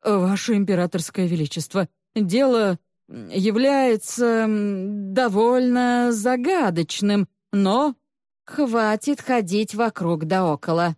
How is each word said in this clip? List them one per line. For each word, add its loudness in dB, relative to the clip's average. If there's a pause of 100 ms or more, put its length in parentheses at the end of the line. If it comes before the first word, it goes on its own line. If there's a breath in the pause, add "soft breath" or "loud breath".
«Ваше 0
императорское -2
величество, -2 (260)
дело 2 (300)
является, 0
м, -4
довольно 2
загадочным, 0 (240)
но». 2 (520)
«Хватит 0
ходить -2
вокруг -2
да 0
около. -2